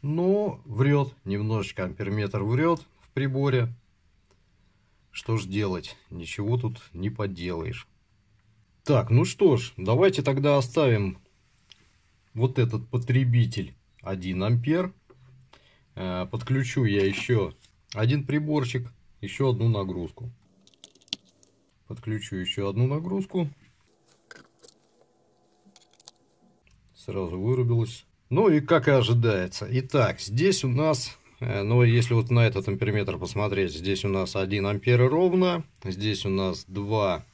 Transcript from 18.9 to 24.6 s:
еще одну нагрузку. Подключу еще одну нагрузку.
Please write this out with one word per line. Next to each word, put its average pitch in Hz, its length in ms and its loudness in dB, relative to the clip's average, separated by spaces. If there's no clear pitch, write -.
еще 131 300 -2
одну 117 180 2
нагрузку. 98 640 -4
Подключу 107 520 -8
еще 98 320 -4
одну 113 180 0
нагрузку. 175 640 -4